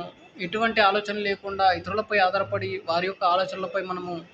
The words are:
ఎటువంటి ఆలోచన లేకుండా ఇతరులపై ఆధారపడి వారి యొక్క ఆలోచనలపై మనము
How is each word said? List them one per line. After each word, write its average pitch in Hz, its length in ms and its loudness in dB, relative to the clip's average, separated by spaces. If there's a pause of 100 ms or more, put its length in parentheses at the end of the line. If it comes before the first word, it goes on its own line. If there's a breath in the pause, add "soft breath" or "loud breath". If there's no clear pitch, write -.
(400)
ఎటువంటి 220 400 0
ఆలోచన 208 380 4
లేకుండా 196 540 0
ఇతరులపై 196 460 -2
ఆధారపడి 190 520 0 (160)
వారి 170 200 0
యొక్క 196 180 -4
ఆలోచనలపై 185 580 0
మనము 180 300 -6 (220)